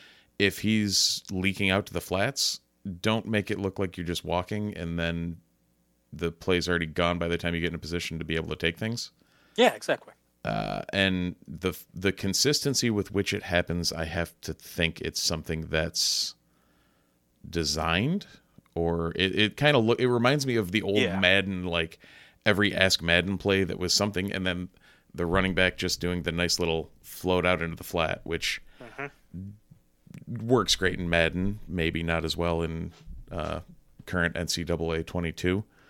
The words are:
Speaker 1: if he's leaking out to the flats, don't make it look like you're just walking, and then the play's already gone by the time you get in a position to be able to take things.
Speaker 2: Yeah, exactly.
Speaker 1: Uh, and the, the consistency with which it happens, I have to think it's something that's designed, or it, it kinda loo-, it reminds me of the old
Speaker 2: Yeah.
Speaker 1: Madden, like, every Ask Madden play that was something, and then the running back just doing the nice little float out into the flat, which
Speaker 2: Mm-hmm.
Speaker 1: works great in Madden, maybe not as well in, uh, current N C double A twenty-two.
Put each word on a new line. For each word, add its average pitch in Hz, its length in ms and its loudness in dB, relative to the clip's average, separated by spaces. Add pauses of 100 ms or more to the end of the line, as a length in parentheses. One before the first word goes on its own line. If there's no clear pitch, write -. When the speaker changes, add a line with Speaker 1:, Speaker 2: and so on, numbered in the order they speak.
(400)
Speaker 1:
if 98 200 4
he's 107 720 2
leaking 95 380 0
out 98 160 4
to - 80 -12
the 85 80 -4
flats, - 600 -2 (400)
don't 110 260 0
make 107 240 0
it 95 80 -2
look 98 180 -2
like 98 200 -4
you're 87 80 -6
just 85 200 -4
walking, 104 500 -2
and 85 220 -4
then 85 400 -2 (760)
the 82 200 -2
play's 90 360 0
already 85 180 2
gone 85 340 0
by 85 80 -2
the 85 100 0
time 85 160 -2
you 85 80 -2
get 85 60 0
in 80 80 -4
a 80 40 -8
position 82 380 -6
to 80 80 -8
be 80 100 -2
able 80 140 -4
to 78 60 -6
take 82 220 -2
things. 113 340 -6 (460)
Speaker 2:
Yeah, 233 160 6
exactly. - 400 -4 (300)
Speaker 1:
Uh, 52 380 -4 (100)
and 92 440 2 (120)
the, 85 300 -4 (160)
the 95 180 0
consistency - 800 0
with 104 220 0
which 98 220 0
it 95 100 -4
happens, 87 500 0
I 82 120 -4
have 85 360 -4
to 80 120 -8
think - 480 -4
it's 80 200 -4
something 80 460 -4
that's - 680 -2 (1120)
designed, 82 760 0 (500)
or 85 400 0
it, 92 220 0
it 104 200 2
kinda 147 200 4
loo-, 113 220 4
it 127 80 2
reminds 127 400 2
me 120 80 2
of 95 160 0
the 104 100 2
old 98 160 0
Speaker 2:
Yeah. 101 220 2
Speaker 1:
Madden, 95 460 4
like, 85 340 -2 (460)
every 104 280 4
Ask 92 300 2
Madden 87 340 2
play 98 280 2
that - 120 -4
was 90 160 0
something, 101 380 0
and 92 160 -2
then 90 220 -2 (440)
the 87 120 -2
running 92 280 2
back 92 240 4
just - 220 -2
doing 87 240 0
the 85 80 -2
nice 85 260 2
little 82 320 0 (120)
float 90 440 0
out 90 160 4
into 82 140 -4
the - 80 -12
flat, 82 400 -2
which - 380 -4 (200)
Speaker 2:
Mm-hmm. 113 680 -12 (1000)
Speaker 1:
works 117 280 4
great 92 220 2
in 87 120 -2
Madden, 85 580 2
maybe 82 340 0
not 82 220 0
as 80 140 -4
well 85 240 0
in, 82 320 -4 (380)
uh, 78 280 -6 (460)
current 85 320 0
N 85 100 -2
C - 160 -4
double 82 300 -2
A 80 100 -2
twenty-two. 90 600 -2 (260)